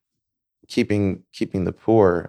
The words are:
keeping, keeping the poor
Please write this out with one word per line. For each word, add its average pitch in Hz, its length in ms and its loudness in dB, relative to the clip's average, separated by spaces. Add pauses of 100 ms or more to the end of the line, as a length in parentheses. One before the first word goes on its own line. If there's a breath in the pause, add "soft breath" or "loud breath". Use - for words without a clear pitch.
(680)
keeping, 104 540 -2 (100)
keeping 98 320 -6
the 87 80 -4
poor 95 560 2